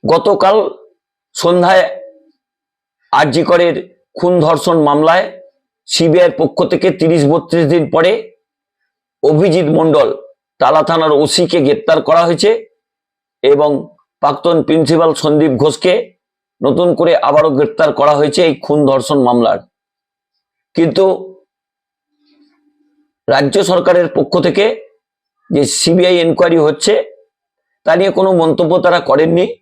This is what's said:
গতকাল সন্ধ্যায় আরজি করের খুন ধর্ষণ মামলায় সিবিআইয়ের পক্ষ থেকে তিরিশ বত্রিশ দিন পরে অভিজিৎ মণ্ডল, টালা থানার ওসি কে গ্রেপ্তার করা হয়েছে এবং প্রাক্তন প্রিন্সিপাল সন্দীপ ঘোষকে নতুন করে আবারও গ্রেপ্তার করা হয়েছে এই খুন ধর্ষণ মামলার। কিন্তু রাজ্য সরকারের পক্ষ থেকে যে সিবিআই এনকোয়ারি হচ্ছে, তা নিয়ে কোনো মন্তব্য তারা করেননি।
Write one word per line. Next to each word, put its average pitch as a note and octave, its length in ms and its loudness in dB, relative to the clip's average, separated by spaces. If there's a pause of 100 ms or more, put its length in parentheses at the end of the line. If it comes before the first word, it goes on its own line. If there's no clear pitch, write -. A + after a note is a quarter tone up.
গতকাল F#3+ 600 2 (640)
সন্ধ্যায় F3 640 0 (1120)
আরজি D3 320 0
করের E3+ 540 -2 (160)
খুন F3+ 260 0
ধর্ষণ D#3+ 440 0
মামলায় D#3 580 0 (440)
সিবিআইয়ের E3 520 2
পক্ষ - 260 -2
থেকে F3 280 -2
তিরিশ D#3+ 340 0
বত্রিশ E3 400 0
দিন D#3 260 0
পরে F#3 460 -2 (840)
অভিজিৎ D#3 420 2
মণ্ডল, D#3 520 0 (420)
টালা D3+ 240 2
থানার D#3+ 280 0
ওসি D3+ 360 0
কে E3+ 140 0
গ্রেপ্তার - 400 0
করা E3+ 240 2
হয়েছে G#3 400 -2 (800)
এবং C#3+ 520 0 (240)
প্রাক্তন D3+ 440 -2
প্রিন্সিপাল D#3+ 500 0
সন্দীপ D3+ 380 0
ঘোষকে C#3+ 680 -2 (460)
নতুন D#3+ 320 0
করে E3+ 200 0
আবারও D3+ 340 0
গ্রেপ্তার D3 440 -2
করা C#3+ 220 0
হয়েছে D3 300 0
এই D#3 100 0
খুন D3 300 -2
ধর্ষণ C3+ 380 0
মামলার। A#2+ 360 0 (1120)
কিন্তু F3+ 600 -2 (2000)
রাজ্য C#3+ 340 0
সরকারের F3 520 0
পক্ষ E3 260 -2
থেকে G3 440 -2 (680)
যে C#3 120 0
সিবিআই F3+ 520 0
এনকোয়ারি E3 400 0
হচ্ছে, D#3 460 0 (800)
তা E3 120 2
নিয়ে F#3 160 0
কোনো F#3+ 220 0
মন্তব্য E3 440 0
তারা F3 220 2
করেননি। E3 640 0